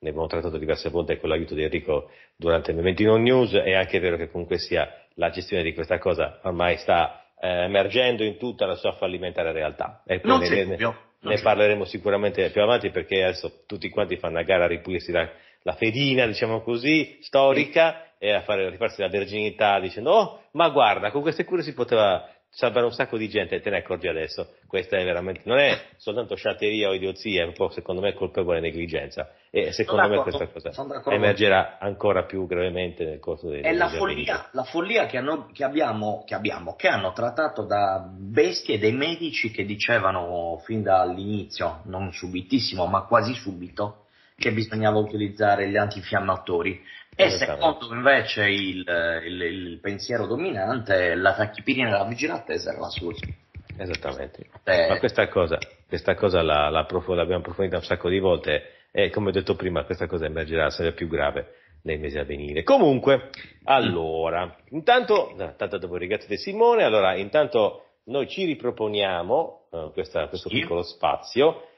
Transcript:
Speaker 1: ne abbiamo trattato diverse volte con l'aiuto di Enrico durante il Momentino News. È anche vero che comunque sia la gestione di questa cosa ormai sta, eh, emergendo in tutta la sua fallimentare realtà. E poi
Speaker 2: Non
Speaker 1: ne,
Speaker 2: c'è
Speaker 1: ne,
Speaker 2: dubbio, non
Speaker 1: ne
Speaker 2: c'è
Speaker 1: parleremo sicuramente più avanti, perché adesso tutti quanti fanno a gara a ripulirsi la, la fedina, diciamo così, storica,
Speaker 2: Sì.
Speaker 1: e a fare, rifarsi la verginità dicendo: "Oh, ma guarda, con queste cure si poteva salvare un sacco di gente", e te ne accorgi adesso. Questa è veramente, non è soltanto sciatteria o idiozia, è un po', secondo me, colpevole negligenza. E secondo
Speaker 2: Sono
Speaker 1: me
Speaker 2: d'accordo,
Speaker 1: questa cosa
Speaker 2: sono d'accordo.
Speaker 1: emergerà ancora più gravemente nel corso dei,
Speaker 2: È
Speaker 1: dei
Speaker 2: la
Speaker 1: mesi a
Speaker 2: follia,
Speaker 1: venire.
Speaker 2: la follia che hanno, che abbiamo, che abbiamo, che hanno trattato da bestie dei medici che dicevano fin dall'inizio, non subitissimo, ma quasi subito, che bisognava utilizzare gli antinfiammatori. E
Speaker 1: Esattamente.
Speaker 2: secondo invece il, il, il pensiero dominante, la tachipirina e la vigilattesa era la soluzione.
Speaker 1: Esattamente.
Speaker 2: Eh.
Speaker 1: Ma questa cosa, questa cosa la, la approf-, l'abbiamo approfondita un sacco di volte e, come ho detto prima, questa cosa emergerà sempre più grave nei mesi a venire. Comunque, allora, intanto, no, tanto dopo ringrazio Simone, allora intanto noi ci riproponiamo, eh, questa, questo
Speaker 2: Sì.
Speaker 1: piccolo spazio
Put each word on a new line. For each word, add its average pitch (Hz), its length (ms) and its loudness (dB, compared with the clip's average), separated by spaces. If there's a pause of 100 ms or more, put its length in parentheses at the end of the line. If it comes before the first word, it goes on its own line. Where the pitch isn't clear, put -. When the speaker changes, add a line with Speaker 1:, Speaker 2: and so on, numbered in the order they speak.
Speaker 1:
ne 80 80 -8
abbiamo 78 180 -2
trattato 82 320 -4
diverse 78 320 -4
volte 80 300 -2
con 85 80 -4
l'aiuto 80 260 -2
di 76 80 -2
Enrico 76 480 -2 (240)
durante 82 380 0
il 80 40 -4
Momentino 95 400 4
News. 120 360 4
È 95 200 2
anche 95 280 2
vero 87 160 2
che 82 140 -6
comunque 87 280 -4
sia 82 300 -2 (260)
la 85 160 0
gestione 90 320 -2
di 82 120 -2
questa 85 240 0
cosa 80 440 0
ormai 87 360 2
sta, - 460 0 (160)
eh, 90 240 0
emergendo 104 580 2
in 104 160 -2
tutta 117 280 -4
la 95 100 -2
sua 101 180 -2
fallimentare 90 580 -4
realtà. - 540 -6
E 92 140 -2
poi 214 100 2
Speaker 2:
Non 262 100 4
Speaker 1:
ne, - 80 0
Speaker 2:
c'è 165 80 0
Speaker 1:
ne, 98 80 2
Speaker 2:
dubbio, 95 220 -4 (340)
non 110 120 -4
Speaker 1:
ne 107 40 4
Speaker 2:
c'è 101 60 -6
Speaker 1:
parleremo 104 420 4
sicuramente 101 680 0
più 104 120 2
avanti, 104 280 2
perché 95 340 0
adesso 92 420 -4
tutti 101 220 -8
quanti 92 280 -2
fanno 82 220 -4
a 85 40 0
gara 87 220 4
a 87 40 4
ripulirsi 85 420 -4
la, 82 180 0 (340)
la 87 120 -2
fedina, 127 520 2
diciamo 110 360 -2
così, 135 600 0
storica, 147 800 4 (140)
Speaker 2:
Sì. - 80 -6
Speaker 1:
e 104 60 4
a 101 100 2
fare, 95 280 0
rifarsi 101 300 -4
la 95 80 0
verginità 101 720 0
dicendo: 95 320 -2
"Oh, 208 300 2 (100)
ma 165 160 4
guarda, 107 420 4
con 143 120 -2
queste 160 220 -2
cure 175 180 -2
si 143 120 -10
poteva 107 540 2 (240)
salvare 120 320 2
un 117 80 0
sacco 120 240 -4
di 110 120 -4
gente", 98 280 -2
e 87 40 -6
te 107 100 -4
ne 95 80 0
accorgi 87 300 -4
adesso. 80 460 -6 (120)
Questa 95 320 -2
è 90 60 0
veramente, 90 400 -4
non 120 140 2
è 135 200 4 (180)
soltanto 110 380 -6
sciatteria 104 540 0
o 95 60 0
idiozia, 95 480 -2
è 82 40 0
un 87 80 -8
po', 92 160 -2
secondo 92 320 -6
me, 98 120 0
colpevole 87 460 -2
negligenza. 82 720 -6 (180)
E - 220 0
secondo - 300 2
Speaker 2:
Sono 202 120 4
Speaker 1:
me - 40 4
Speaker 2:
d'accordo, - 200 0
Speaker 1:
questa - 140 -6
cosa - 200 -10
Speaker 2:
sono 139 160 -10
d'accordo. 139 300 -6
Speaker 1:
emergerà 98 600 4
ancora 98 460 0
più 95 220 -6
gravemente 87 580 -2
nel 78 140 -6
corso 82 300 -8
dei, 73 120 -6
Speaker 2:
È - 100 -6
Speaker 1:
dei 339 60 2
Speaker 2:
la 349 80 2
Speaker 1:
mesi - 120 -2
a - 20 -4
Speaker 2:
follia, 392 160 -2
Speaker 1:
venire. - 380 -4
Speaker 2:
la - 120 -4
follia 185 420 0
che - 120 -6
hanno, 143 340 -4
che 143 120 -4
abbiamo, 113 640 -2
che 107 80 -8
abbiamo, 92 420 -6
che - 120 2
hanno - 240 2
trattato 120 540 -2
da 95 400 2
bestie 104 720 0
dei 107 140 4
medici 156 580 -2
che 104 140 -4
dicevano 95 1000 -2
fin 110 180 -4
dall'inizio, 95 1040 0
non 92 280 -8
subitissimo, 90 720 -2
ma 95 200 0
quasi 117 280 2
subito, 95 680 -10 (320)
che 117 160 0
bisognava 107 460 0
utilizzare 101 720 0
gli 101 80 -2
antinfiammatori. 95 1040 -2 (360)
E 196 80 6
Speaker 1:
Esattamente. 135 380 0 (180)
Speaker 2:
secondo 117 140 -10
invece 120 540 4
il, 95 360 -2 (420)
il, 90 160 -8
il 87 380 -6
pensiero 101 460 -4
dominante, 104 920 0
la 95 180 8
tachipirina 120 540 0
e - 20 0
la 98 140 4
vigilattesa 135 640 -4
era - 80 -8
la - 100 -6
soluzione. 85 460 -8 (420)
Speaker 1:
Esattamente. 73 720 -8 (180)
Speaker 2:
Eh. 87 240 4
Speaker 1:
Ma 95 100 2
questa 107 300 2
cosa, 82 300 2 (280)
questa 87 280 -2
cosa 92 260 2
la, 76 300 2
la 80 160 2
approf-, 90 220 -4
l'abbiamo 87 320 0
approfondita 90 380 -4
un 82 40 -4
sacco 87 260 -4
di 92 120 2
volte 82 540 0 (180)
e, 98 180 2
come 104 180 -2
ho 95 40 0
detto 92 220 0
prima, 87 300 -2
questa 90 220 -4
cosa 82 180 -4
emergerà 78 460 -2
sempre 82 240 -2
più 87 140 -6
grave 71 460 -2 (280)
nei 78 160 -4
mesi 76 200 -8
a 71 60 -4
venire. 73 380 -6
Comunque, 139 640 4 (360)
allora, 85 920 0 (140)
intanto, 196 640 2
no, 92 200 -8
tanto 101 220 -4
dopo 87 180 -8
ringrazio 95 400 -4
Simone, 220 480 4
allora 101 320 4
intanto 104 680 2 (200)
noi 127 240 -4
ci 190 160 -4
riproponiamo, 107 1300 -2
eh, 80 200 -8
questa, 87 360 -4
questo - 200 -10
Speaker 2:
Sì. - 120 -2
Speaker 1:
piccolo 85 220 -2
spazio - 840 0 (120)